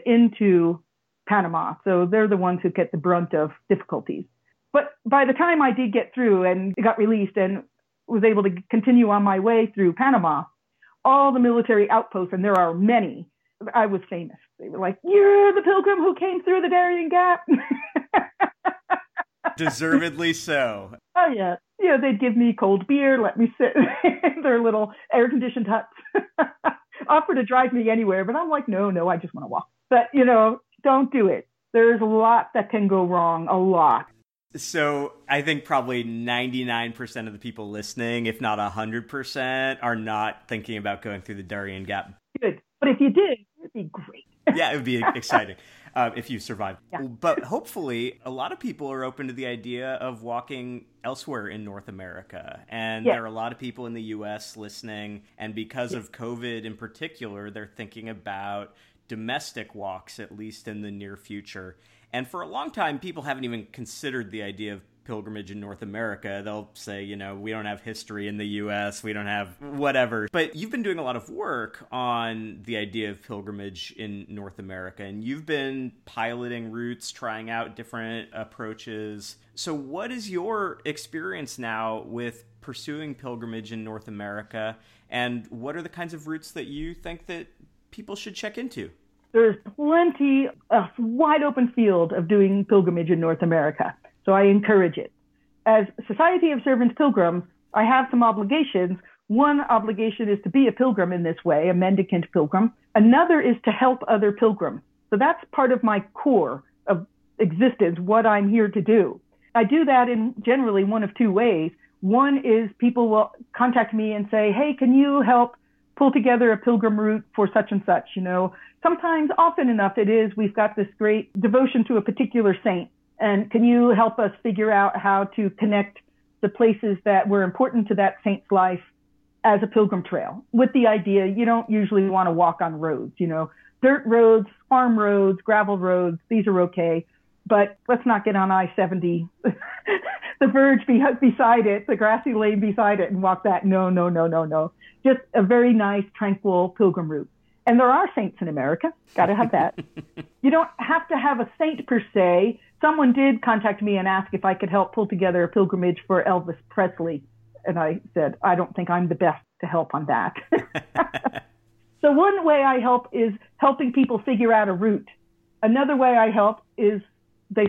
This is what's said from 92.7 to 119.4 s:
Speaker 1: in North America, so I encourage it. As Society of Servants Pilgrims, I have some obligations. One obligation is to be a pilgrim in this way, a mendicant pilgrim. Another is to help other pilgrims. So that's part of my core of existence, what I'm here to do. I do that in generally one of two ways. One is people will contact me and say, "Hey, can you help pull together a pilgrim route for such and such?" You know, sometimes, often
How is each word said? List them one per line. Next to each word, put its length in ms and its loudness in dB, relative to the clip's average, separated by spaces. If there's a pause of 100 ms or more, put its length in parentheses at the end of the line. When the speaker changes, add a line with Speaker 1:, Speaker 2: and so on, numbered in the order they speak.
Speaker 1:
in 100 2
North 220 -2
America, 540 0 (300)
so 60 2
I 120 4
encourage 540 4
it. 140 -10 (540)
As 200 4 (220)
Society 440 2
of 120 -2
Servants 340 2
Pilgrims, 460 2 (300)
I 100 2
have 260 2
some 140 2
obligations. 720 0 (300)
One 340 2
obligation 680 -2
is 160 0
to 60 -6
be 180 4
a 40 2
pilgrim 420 0
in 100 -2
this 220 -4
way, 240 2
a 40 2
mendicant 580 0
pilgrim. 420 2 (220)
Another 460 6
is 140 2 (100)
to 60 0
help 360 2
other 240 2
pilgrims. 500 0 (280)
So 80 0
that's 340 0
part 200 2
of 120 -2
my 160 0 (140)
core 500 0 (240)
of 180 -2 (340)
existence, 600 0
what 260 2
I'm 240 2
here 200 2
to 120 -2
do. 380 2 (340)
I 120 4
do 200 2
that 240 4
in 240 -2 (120)
generally 380 2
one 200 0
of 120 -6
two 160 2
ways. 400 2 (300)
One 440 4
is 320 2
people 320 2
will 220 2 (220)
contact 400 0
me 200 -2
and 160 -6
say, 220 2
"Hey, 220 0
can 200 2
you 280 4
help 340 2 (420)
pull 140 4
together 400 4
a 60 2
pilgrim 420 2
route 240 0 (100)
for 200 2
such 180 0
and 140 -2
such?" 300 0
You 60 -6
know, 320 -2 (300)
sometimes, 540 0
often 320 4